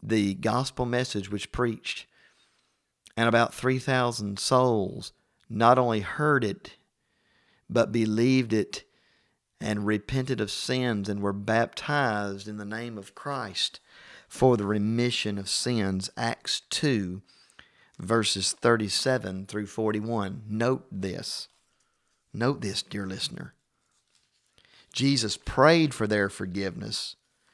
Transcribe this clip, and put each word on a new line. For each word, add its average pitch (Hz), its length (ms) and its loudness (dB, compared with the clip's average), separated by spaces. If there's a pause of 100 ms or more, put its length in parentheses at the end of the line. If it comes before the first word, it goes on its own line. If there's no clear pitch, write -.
the 104 320 2
gospel 117 500 -2
message 120 440 -4
was 104 160 -6
preached, - 600 -4 (1120)
and 113 100 4
about 117 260 4
three 131 260 0
thousand 117 600 0
souls 123 720 2 (380)
not 117 280 8
only 117 240 2
heard 143 420 2
it, - 340 -6 (920)
but 110 220 2
believed 113 640 2
it - 320 -2 (720)
and 104 260 -2
repented 123 560 -2
of 101 80 -4
sins 120 580 -2
and 101 140 -4
were 101 120 0
baptized 104 1120 -2
in 107 100 -10
the 104 80 -10
name 113 320 -8
of 95 160 -14
Christ 123 680 -6 (480)
for 127 280 6
the 104 100 0
remission 107 720 0
of 95 120 -8
sins. 98 680 -2
Acts - 540 -4
two, 98 520 0 (800)
verses 101 540 0
thirty-seven 110 920 0
through 104 220 -6
forty-one. 107 800 -4
Note 117 420 -2
this. - 600 -8 (840)
Note 127 280 -2
this, 98 200 -4
dear 101 240 -8
listener. - 480 -8 (1400)
Jesus 123 420 2
prayed 156 580 4
for 110 140 -2
their 101 220 2
forgiveness, 98 880 -6 (360)